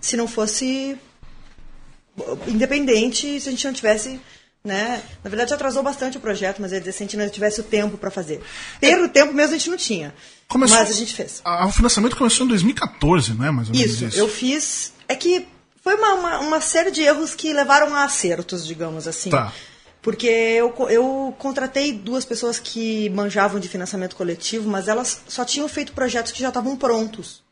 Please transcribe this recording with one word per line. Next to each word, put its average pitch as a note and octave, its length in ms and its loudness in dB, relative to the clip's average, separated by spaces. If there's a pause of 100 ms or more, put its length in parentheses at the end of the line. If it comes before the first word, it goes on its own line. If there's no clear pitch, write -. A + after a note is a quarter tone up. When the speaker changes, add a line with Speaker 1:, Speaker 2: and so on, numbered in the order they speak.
Speaker 1:
se - 180 -2
não A#3 100 0
fosse C4 680 -2 (1500)
independente, C4 920 0
se C#4 80 -8
a C4 40 -4
gente B3+ 140 -4
não C4+ 60 -4
tivesse, A#3+ 480 0 (420)
né? G#3 400 -4 (220)
Na G3+ 60 -10
verdade, A#3+ 240 -2
atrasou C4+ 280 -2
bastante C4 360 -4
o - 20 -18
projeto, G3 400 -2
mas, F#3+ 120 -6
ia F#3+ 60 -2
dizer, F3+ 140 -8
se G#3+ 100 -10
a G3+ 40 -6
gente G3+ 100 -8
não G#3 140 0
tivesse G#3 300 0
o A3 40 -6
tempo G#3 320 0
pra - 140 -6
fazer. D#3 320 -6 (380)
Ter E4+ 200 6
o E4+ 80 4
tempo C#4+ 240 6
mesmo D4 220 4
a D#4+ 40 0
gente E4 120 -4
não F4+ 80 -2
tinha. D#3+ 360 -4 (340)
Speaker 2:
Começou B3 300 6
Speaker 1:
Mas G#3+ 120 4
a - 20 -2
gente G#3+ 220 -4
fez. - 300 -10
Speaker 2:
a, F3 220 2
o G3 60 2
financiamento A#3 440 4
começou B3+ 280 4
em B3+ 40 4
dois G#3 140 4
mil A#3 120 6
e - 40 -10
quatorze, C#3+ 540 2
não A#2 140 0
é? D#3 40 2
Mais A#2+ 180 0
ou A2+ 60 0
menos A3+ 180 4
Speaker 1:
Isso. A#2 120 -4
Speaker 2:
isso. A2+ 140 -2
Speaker 1:
Eu G#3+ 100 4
fiz. C4 640 -2 (160)
É C4 60 0
que F4+ 320 0 (360)
foi F#4+ 120 2
uma, G#4 200 4
uma, F4 260 0
uma D#4 200 0
série E4+ 300 2
de C#4+ 120 -2
erros D4+ 320 2
que D#4 180 -4
levaram C#4+ 420 4
a C#4+ 100 2
acertos, F3 640 -2
digamos D#3+ 420 -8
assim. E3+ 220 -6
Speaker 2:
Tá. A#2+ 220 0 (500)
Speaker 1:
Porque A3+ 240 -2
eu A3+ 440 4
co-, A#3+ 200 -2
eu C4 480 2
contratei C4+ 540 -2
duas A#3 320 -4
pessoas A#3 340 -4
que A3 520 -4
manjavam G3+ 500 0
de F3+ 80 -6
financiamento F#3 480 -8
coletivo, G3 520 -4
mas G3 200 -2
elas A#3 400 -2
só B3 160 -6
tinham C#4+ 240 -2
feito D4 240 -6
projetos A#3 400 -2
que - 80 -10
já C4 80 -2
estavam B3+ 280 -2
prontos. A3+ 760 -2